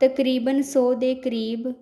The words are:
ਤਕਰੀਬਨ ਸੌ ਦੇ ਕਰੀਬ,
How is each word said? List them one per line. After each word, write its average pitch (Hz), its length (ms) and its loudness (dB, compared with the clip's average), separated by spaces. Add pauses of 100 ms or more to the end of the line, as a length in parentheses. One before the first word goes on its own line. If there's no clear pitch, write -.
ਤਕਰੀਬਨ 262 640 2
ਸੌ 254 320 2
ਦੇ 254 200 0
ਕਰੀਬ, 233 680 -4